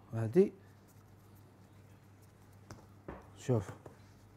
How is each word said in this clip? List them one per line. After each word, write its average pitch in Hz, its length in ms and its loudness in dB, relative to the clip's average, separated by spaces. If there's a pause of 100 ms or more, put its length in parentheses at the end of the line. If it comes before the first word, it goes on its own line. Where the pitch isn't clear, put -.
(140)
هادي. 113 400 6 (2750)
شوف، 113 320 4 (680)